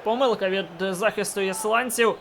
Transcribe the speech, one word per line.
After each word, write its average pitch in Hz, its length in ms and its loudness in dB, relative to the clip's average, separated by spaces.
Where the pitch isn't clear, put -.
Помилка 220 440 2
від 190 180 0
захисту 196 600 -2
ісландців. 220 800 2